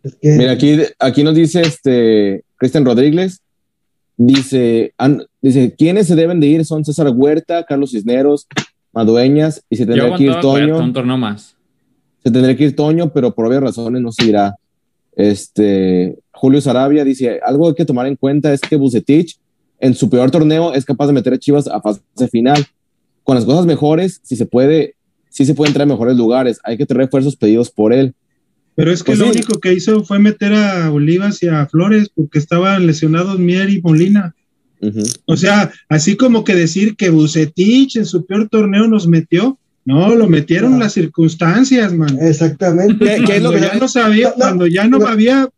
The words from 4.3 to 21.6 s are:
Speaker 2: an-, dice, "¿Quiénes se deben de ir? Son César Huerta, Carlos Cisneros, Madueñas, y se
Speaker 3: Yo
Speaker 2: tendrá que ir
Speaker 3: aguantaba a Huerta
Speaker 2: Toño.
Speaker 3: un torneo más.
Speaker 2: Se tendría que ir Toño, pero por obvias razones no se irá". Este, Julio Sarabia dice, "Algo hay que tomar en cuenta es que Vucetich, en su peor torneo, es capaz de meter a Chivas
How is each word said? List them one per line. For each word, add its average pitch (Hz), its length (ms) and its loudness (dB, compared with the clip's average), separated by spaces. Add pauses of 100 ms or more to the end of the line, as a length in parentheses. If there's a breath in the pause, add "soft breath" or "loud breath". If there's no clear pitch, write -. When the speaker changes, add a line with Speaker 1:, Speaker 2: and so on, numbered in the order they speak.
Speaker 2:
an-, 127 260 0 (180)
dice, 127 340 0
"¿Quiénes 180 300 2
se 170 100 0
deben 165 240 2
de 147 60 2
ir? 160 180 2
Son 156 200 -6
César 147 300 -2
Huerta, 156 500 0
Carlos 139 260 -4
Cisneros, 123 560 -2 (460)
Madueñas, 131 760 0
y 113 60 -4
se 120 80 -2
Speaker 3:
Yo 117 100 -2
Speaker 2:
tendrá 123 220 0
que 135 80 0
ir 139 60 2
Speaker 3:
aguantaba 135 220 0
a 139 40 2
Huerta 147 180 0
Speaker 2:
Toño. 165 100 -2
Speaker 3:
un - 80 -2
torneo 127 260 -4
más. 104 380 -8 (680)
Speaker 2:
Se 123 60 0
tendría 127 260 2
que 147 80 0
ir 139 120 -2
Toño, 156 360 -2
pero 123 220 -2
por 113 120 -4
obvias 135 160 0
razones 117 400 -6
no 117 100 -8
se 117 140 -2
irá". 101 300 0 (600)
Este, 95 1000 0 (160)
Julio 135 280 2
Sarabia 139 440 0
dice, 131 400 -4
"Algo 143 240 0
hay 151 60 0
que 165 100 -4
tomar 127 220 -4
en 139 100 -6
cuenta 143 360 -2
es 143 80 -2
que - 160 -4
Vucetich, 139 640 0 (420)
en 127 140 0
su - 140 -2
peor 127 220 2
torneo, 160 420 0
es 135 120 -4
capaz 143 240 -2
de 147 60 2
meter 127 200 -2
a 131 40 -4
Chivas 143 280 0